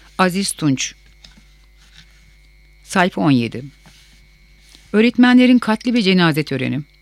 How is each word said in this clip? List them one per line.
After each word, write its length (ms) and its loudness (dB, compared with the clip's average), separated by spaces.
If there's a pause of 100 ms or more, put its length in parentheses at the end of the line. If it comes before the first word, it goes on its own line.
(180)
Aziz 340 -2
Tunç. 420 -4 (1900)
Sayfa 380 -4
on 100 0
yedi. 320 -2 (1300)
Öğretmenlerin 680 4
katli 340 -4
ve 80 0
cenaze 420 2
töreni. 380 -6 (200)